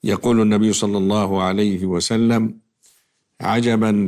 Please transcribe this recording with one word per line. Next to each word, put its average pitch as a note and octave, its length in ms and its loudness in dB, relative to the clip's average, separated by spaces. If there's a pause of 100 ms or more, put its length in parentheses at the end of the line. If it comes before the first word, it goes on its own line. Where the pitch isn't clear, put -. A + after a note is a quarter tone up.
يقول A2+ 380 0
النبي G#2+ 320 2
صلى G#2 240 -2
الله G2 440 0
عليه F#2+ 440 -2
وسلم: A2+ 720 0 (800)
"عجبا A2+ 500 0 (160)